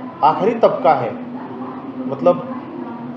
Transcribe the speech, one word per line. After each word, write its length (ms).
आखिरी 320
तबका 380
है, 200
मतलब 480